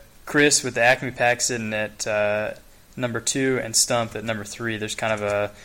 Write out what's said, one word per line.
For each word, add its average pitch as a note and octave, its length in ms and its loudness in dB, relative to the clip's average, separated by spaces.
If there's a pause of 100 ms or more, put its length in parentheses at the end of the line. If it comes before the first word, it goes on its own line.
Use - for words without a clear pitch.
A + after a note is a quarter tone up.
(260)
Chris D3 380 4
with A#2+ 120 -4
the A#2 80 2
Acme B2+ 280 4
Pack A#2+ 300 2
sitting A2 320 -2
at, G#2+ 340 -4
uh, G#2+ 460 0 (420)
number A#2+ 240 -4
two C3 440 0
and A2 120 -8
Stump A#2 400 0
at G#2+ 80 -8
number A2 200 -6
three. A2+ 340 -6
There's G#2+ 180 -6
kind A2 180 -2
of G#2 100 -2
a, G#2 280 0 (140)